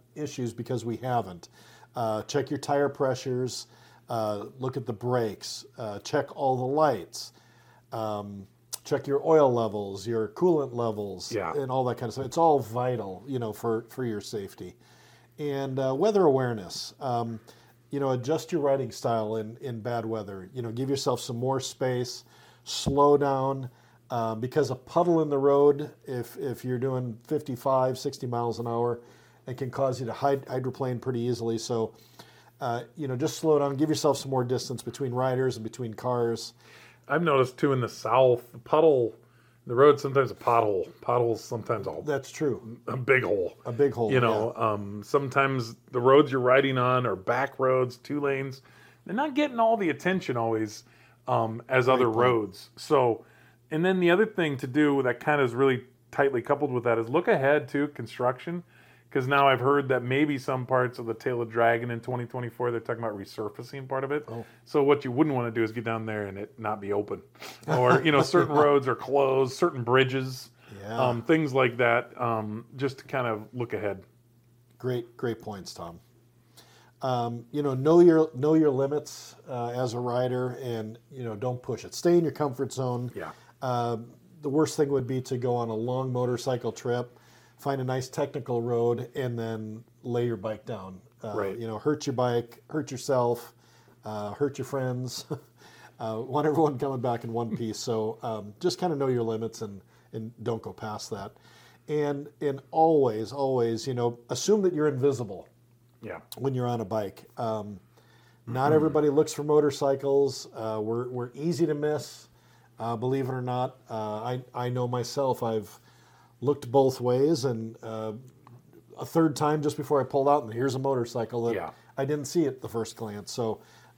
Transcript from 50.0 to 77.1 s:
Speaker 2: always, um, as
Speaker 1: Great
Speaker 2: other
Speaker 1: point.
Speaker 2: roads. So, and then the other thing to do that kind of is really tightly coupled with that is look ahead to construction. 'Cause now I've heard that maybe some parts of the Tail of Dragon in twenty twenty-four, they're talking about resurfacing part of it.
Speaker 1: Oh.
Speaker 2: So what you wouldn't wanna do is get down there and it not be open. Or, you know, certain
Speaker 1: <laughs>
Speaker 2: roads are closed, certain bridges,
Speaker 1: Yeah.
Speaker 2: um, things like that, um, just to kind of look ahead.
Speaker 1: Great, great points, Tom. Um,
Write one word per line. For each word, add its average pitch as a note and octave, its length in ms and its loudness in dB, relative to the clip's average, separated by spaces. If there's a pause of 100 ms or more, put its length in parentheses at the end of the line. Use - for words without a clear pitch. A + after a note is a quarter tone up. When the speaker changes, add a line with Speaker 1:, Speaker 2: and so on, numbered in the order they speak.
Speaker 2:
always, A2 460 -2 (420)
um, A2+ 440 0
as C3 160 4
Speaker 1:
Great C3 80 6
Speaker 2:
other B2+ 120 6
Speaker 1:
point. A2 120 2
Speaker 2:
roads. A#2 580 2
So, B2+ 480 2 (460)
and D#3 120 0
then F#3 180 2
the F3 100 6
other F#3+ 160 6
thing D#3+ 320 -2
to C3+ 80 -6
do C#3+ 380 4
that A#2+ 160 0
kind D3 200 2
of C3+ 60 6
is A#2 80 -2
really B2+ 300 2 (260)
tightly C3+ 320 2
coupled C#3+ 300 0
with B2 120 -2
that A#2 140 2
is A2+ 100 -4
look D#3+ 200 0
ahead C#3+ 420 2
to C#3+ 180 0
construction. C3 720 -4 (480)
'Cause C3 160 0
now C#3 220 6
I've C3 120 4
heard C3+ 280 2
that B2+ 140 2
maybe C#3 340 2
some B2+ 300 -4
parts B2+ 320 0
of A#2+ 80 -8
the A2+ 80 -4
Tail B2 260 -4
of A#2 100 -4
Dragon A#2 400 2
in A#2 100 -4
twenty B2 260 -6
twenty-four, B2 440 -4
they're A#2 100 -4
talking A#2 220 -6
about A2 140 -4
resurfacing B2 720 -10
part C3+ 160 -4
of C3+ 80 -6
it. D3 160 -4
Speaker 1:
Oh. A#2 160 -10 (220)
Speaker 2:
So D3 160 2
what C#3 200 4
you C3 80 -4
wouldn't C#3+ 240 2
wanna A#2+ 160 0
do A2+ 120 0
is A2 100 0
get A#2 120 -8
down A2+ 200 -4
there G#2+ 220 -4
and G2 100 -10
it G2+ 220 -10
not G#2+ 200 -4
be G2+ 140 -6
open. G2+ 300 -2 (460)
Or, B2+ 340 6
you D#3 100 4
know, C#3+ 80 6
certain C#3 340 2
Speaker 1:
<laughs> D3 100 8
Speaker 2:
roads C#3+ 220 4
are B2 80 2
closed, C3+ 600 2
certain D#3 280 0
bridges, C3 680 2 (320)
Speaker 1:
Yeah. A2 160 -6 (100)
Speaker 2:
um, A#2+ 140 -2
things D#3 320 2
like B2+ 240 2
that, A#2+ 420 2
um, A2 460 -2 (100)
just C3 220 -4
to - 80 -20
kind C3 200 -2
of A2 280 -4
look B2 180 -6
ahead. G2 300 -4 (760)
Speaker 1:
Great, B2 380 -4
great A#2 240 -4
points, G2 320 -12
Tom. E2+ 280 -14 (1000)
Um, A#2+ 520 -2